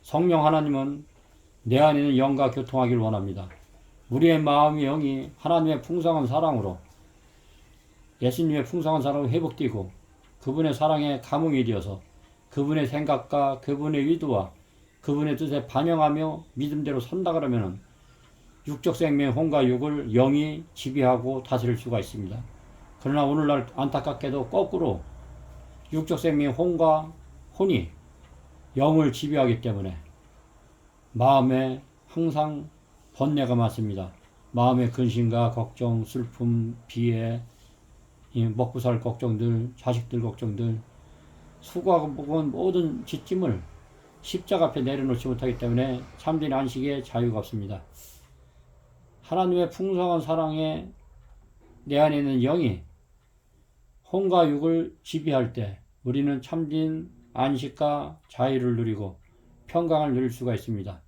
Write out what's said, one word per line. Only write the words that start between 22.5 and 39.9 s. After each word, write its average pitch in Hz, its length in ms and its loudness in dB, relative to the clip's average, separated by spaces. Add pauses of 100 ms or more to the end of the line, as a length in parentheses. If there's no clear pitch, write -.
그러나 143 240 0
오늘날 143 420 2 (100)
안타깝게도 139 720 -4
거꾸로 170 540 0 (880)
육적 156 260 -2
생명의 147 340 2
혼과 160 600 2 (440)
혼이 139 340 0 (840)
영을 151 360 4
지배하기 131 480 0
때문에 98 360 -6 (1160)
마음에 131 680 4 (280)
항상 151 600 -2 (460)
번뇌가 139 400 0
많습니다. 107 560 0 (400)
마음의 123 400 2
근심과 117 600 0
걱정, 117 520 -2
슬픔, 120 720 -4 (120)
비애, 117 520 -2 (920)
이 117 140 0
먹고 120 340 -2
살 120 180 2
걱정들, 117 800 -2
자식들 120 440 -2